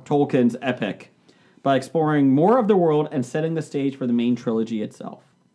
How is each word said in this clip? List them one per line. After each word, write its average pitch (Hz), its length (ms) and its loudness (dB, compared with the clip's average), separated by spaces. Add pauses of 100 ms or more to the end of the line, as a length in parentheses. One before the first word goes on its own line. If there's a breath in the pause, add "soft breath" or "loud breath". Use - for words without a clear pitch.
Tolkien's 135 560 2
epic 120 500 -6 (520 soft breath)
by 139 140 2
exploring 143 580 0
more 196 240 4
of 208 100 0
the 208 80 4
world 151 340 2
and 131 140 -4
setting 160 300 -4
the 160 80 -4
stage 139 340 -4
for 131 100 -6
the 120 60 -2
main 120 240 0
trilogy 113 460 -4
itself. - 400 -14 (320)